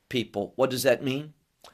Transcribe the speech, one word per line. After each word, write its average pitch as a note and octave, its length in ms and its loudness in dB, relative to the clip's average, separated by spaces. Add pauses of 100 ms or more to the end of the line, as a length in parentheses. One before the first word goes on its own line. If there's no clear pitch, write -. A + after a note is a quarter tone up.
people. G#2 480 -4
What B2+ 140 4
does B2+ 120 -4
that B2+ 200 4
mean? C#3+ 300 -4 (420)